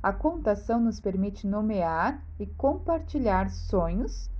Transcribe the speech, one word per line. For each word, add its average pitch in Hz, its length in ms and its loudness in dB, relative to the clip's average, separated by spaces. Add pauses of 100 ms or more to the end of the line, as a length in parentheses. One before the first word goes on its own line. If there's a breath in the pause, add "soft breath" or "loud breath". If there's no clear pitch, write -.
A 196 80 4
contação 233 680 0
nos 226 200 2
permite 196 460 -2
nomear 202 760 0 (160)
e 202 60 -6
compartilhar 269 1040 0
sonhos 185 920 0